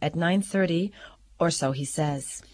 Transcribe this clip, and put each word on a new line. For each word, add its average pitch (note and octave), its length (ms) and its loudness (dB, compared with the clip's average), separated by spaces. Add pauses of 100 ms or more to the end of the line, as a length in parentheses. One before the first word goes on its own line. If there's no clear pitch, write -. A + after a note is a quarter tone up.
at D3+ 140 -2
nine F3 260 4
thirty", F#3+ 500 0 (460)
or E3 160 2
so C3+ 180 0
he C3+ 140 -4
says. - 580 -4 (100)